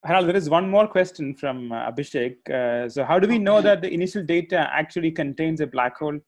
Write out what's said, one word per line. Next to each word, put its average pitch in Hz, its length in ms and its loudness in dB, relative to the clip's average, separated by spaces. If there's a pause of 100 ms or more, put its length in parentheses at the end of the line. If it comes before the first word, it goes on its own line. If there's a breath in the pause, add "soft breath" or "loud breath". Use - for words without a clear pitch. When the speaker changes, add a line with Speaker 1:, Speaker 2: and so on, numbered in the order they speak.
Speaker 1:
Harald, 175 240 2
there 180 80 0
is 165 120 -2
one 175 220 2
more 208 180 4
question 180 460 -2
from, 127 380 -8
uh, 117 180 -6
Abhishek. 127 460 -4 (120)
Uh, 120 400 -2
so 135 160 -4
how 156 140 4
do 196 100 4
we 233 100 2
know 202 200 4
Speaker 2:
Okay. 202 100 2
Speaker 1:
that 196 140 4
the 185 100 -6
initial 185 320 -4
data 170 480 0
actually 160 380 -2
contains 160 500 -4
a 147 60 -2
black 123 320 -2
hole 147 300 -6